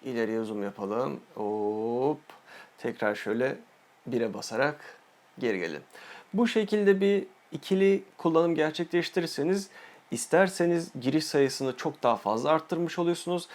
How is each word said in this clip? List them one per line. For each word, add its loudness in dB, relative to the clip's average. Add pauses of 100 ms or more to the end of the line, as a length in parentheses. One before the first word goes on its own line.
ileriye -2
zoom -6
yapalım. -4 (160)
Hop. -2 (600)
Tekrar -2
şöyle -2 (500)
bire -2
basarak -4 (400)
geri 0
gelin. -4 (540)
Bu 2
şekilde 4
bir 2 (260)
ikili 2 (140)
kullanım 4
gerçekleştirirseniz 0 (420)
isterseniz 2 (100)
giriş 0
sayısını 0
çok -6
daha 6
fazla -2
arttırmış 0
oluyorsunuz. -2